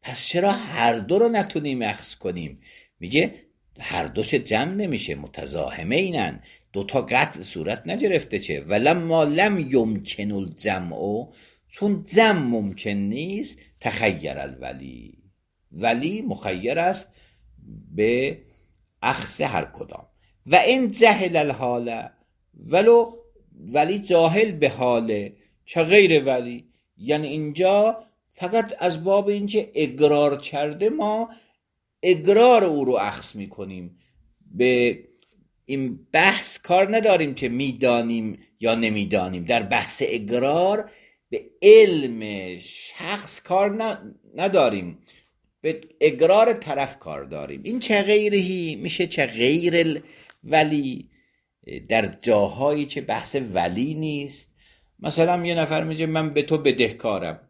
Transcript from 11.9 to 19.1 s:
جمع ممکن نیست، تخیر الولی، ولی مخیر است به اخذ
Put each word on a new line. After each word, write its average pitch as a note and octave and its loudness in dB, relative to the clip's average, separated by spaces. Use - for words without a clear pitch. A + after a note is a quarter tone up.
جمع G#3 4
ممکن A2+ -4
نیست، B2+ -6
تخیر D#2+ -2
الولی، C2 -14
ولی B2 -2
مخیر A#2 -4
است F3+ -2
به A#2+ 0
اخذ - -4